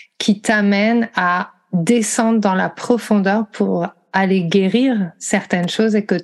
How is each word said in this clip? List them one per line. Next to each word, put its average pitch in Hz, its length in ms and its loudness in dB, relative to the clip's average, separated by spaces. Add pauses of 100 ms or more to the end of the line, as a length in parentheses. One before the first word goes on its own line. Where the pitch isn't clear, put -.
(180)
qui 208 220 0
t'amène 214 760 2
à 180 340 -2 (220)
descendre 226 680 0
dans 202 160 0
la 185 140 0
profondeur 214 840 0
pour 185 360 -2 (240)
aller 190 320 0
guérir 196 720 0
certaines 180 500 -2
choses, 220 280 0
et 202 80 0
que 190 200 -2